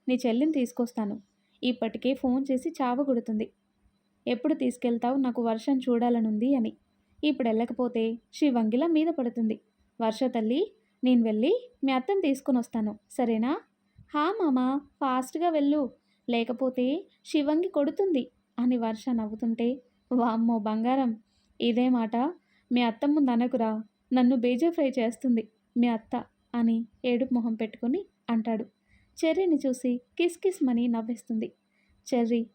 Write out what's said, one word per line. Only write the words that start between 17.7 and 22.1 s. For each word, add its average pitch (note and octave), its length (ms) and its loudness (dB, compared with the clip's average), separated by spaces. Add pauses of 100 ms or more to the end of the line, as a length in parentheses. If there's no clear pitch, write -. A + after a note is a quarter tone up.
అని B3 200 2
వర్ష A3+ 320 -4
నవ్వుతుంటే, A3+ 580 -2 (440)
"వామ్మో A#3 480 2
బంగారం, A#3 520 0 (480)
ఇదే A#3+ 300 2
మాట A#3 260 0 (560)